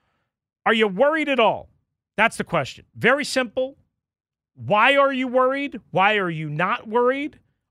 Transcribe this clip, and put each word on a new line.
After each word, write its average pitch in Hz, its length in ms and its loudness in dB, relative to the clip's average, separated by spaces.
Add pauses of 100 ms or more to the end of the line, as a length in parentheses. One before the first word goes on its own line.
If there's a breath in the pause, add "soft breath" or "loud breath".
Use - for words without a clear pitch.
(640)
Are 208 80 2
you 220 160 2
worried 285 400 0
at 262 120 0
all? 156 280 0 (480)
That's 214 200 0
the 214 60 -6
question. - 420 -6 (120)
Very 247 280 0
simple. 262 520 -4 (800)
Why 208 400 2
are 277 160 4
you 262 160 -4
worried? 254 520 -2 (120)
Why 196 240 2
are 190 120 -2
you 156 220 -6
not 185 380 -4
worried? 254 500 -2 (320)